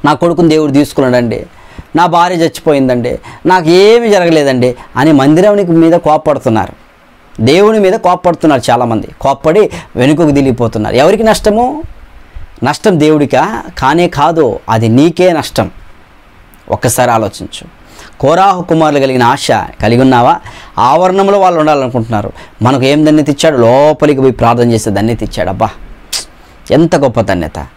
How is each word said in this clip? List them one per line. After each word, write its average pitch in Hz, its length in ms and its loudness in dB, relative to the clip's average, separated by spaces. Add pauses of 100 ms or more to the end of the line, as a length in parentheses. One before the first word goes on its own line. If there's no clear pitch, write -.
"నా 151 80 2
కొడుకుని 170 360 0
దేవుడు 156 220 0
తీసుకున్నాడండి, 123 720 -2 (500)
నా 170 100 2
భార్య 175 300 0
చచ్చిపోయిందండి, 131 840 -2 (260)
నాకు 170 240 2
ఏమీ 214 400 4
జరగలేదండి" 143 680 2 (200)
అని 143 160 2
మందిరం 156 440 4
మీద 165 380 2
కోప్పడుతున్నారు, 135 880 -2 (560)
దేవుని 196 400 2
మీద 190 140 2
కోప్పడుతున్నారు 170 680 0 (100)
చాలామంది. 117 360 -2 (140)
కోప్పడి 160 480 0 (260)
వెనుకకు 147 360 0
దిగిపోతున్నారు. 117 640 -2
ఎవరికి 185 280 2
నష్టము? 233 600 -2 (800)
నష్టం 139 360 -2
దేవుడికా? 151 640 0 (140)
కానే 160 300 0
కాదు, 147 520 0 (100)
అది 113 180 0
నీకే 165 460 2
నష్టం. - 380 -4 (1000)
ఒక్కసారి 123 420 -2
ఆలోచించు. 104 560 -6 (520)
కోరాహు 180 420 2
కుమారులు 160 380 0
కలిగిన 131 240 0
ఆశ 127 280 0
కలిగి 113 500 -2
ఉన్నావా? 131 360 2 (400)
ఆవరణంలో 185 640 2
వాళ్ళు 180 200 2
ఉండాలనుకుంటున్నారు. 123 760 -2 (280)
మనకు 127 220 0
ఏం 147 220 0
ధన్యత 151 240 2
ఇచ్చాడు? 147 280 0
లోపలికి 139 640 2
పోయి 131 100 2
ప్రార్థన 120 400 0
చేసే 113 200 -2
ధన్యత 110 320 -2
ఇచ్చాడు. 92 260 -6
అబ్బా, 107 200 -4 (1000)
ఎంత 165 240 0
గొప్ప 127 260 -2
ధన్యత! 82 440 -6 (120)